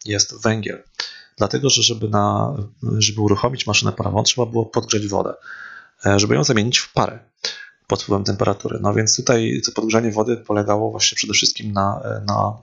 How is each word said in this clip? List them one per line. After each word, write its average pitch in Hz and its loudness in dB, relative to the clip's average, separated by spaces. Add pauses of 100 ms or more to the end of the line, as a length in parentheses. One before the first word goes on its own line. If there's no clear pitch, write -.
jest 107 -2
węgiel. 110 -2 (540)
Dlatego, 127 2
że 120 4
żeby 110 0
na, 104 2 (420)
żeby 107 0
uruchomić 107 2
maszynę 104 0
parową, 101 0
trzeba 120 2
było 113 0
podgrzeć 110 -2
wodę, 95 -2 (720)
e, 101 6
żeby 104 2
ją 143 4
zamienić 120 2
w - -8
parę - -2 (680)
pod 104 0
wpływem 101 0
temperatury. 101 -2
No 101 0
więc 110 2
tutaj 117 2
to - -6
podgrzanie 113 2
wody 110 0
polegało 104 0
właśnie 107 -2
przede 104 -4
wszystkim 110 -2
na, 98 0
e, 107 -6
na 104 0